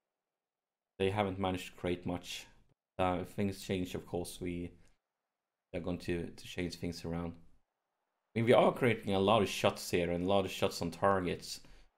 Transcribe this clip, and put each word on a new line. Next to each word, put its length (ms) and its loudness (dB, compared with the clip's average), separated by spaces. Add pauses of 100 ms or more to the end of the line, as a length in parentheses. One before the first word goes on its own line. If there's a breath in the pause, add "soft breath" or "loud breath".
(1000)
they 120 2
haven't 280 2
managed 280 0
to 60 -14
create 340 -2
much. 400 -6 (520)
Uh, 240 4
if 60 -8
things 340 -2
change, 320 -2
of 120 -8
course, 340 -6
we 300 -6 (1040 soft breath)
are 60 -4
going 180 -4
to, 280 -4
to 200 -14
change 300 -6
things 280 -8
around. 300 -6 (1000)
I 60 -2
mean, 60 0
we 60 6
are 200 8
creating 420 2
a 40 4
lot 240 6
of 60 2
shots 420 0
here 200 2
and 140 -2
a 40 0
lot 160 4
of 60 -6
shots 320 -2
on 80 -2
targets, 720 0 (380 soft breath)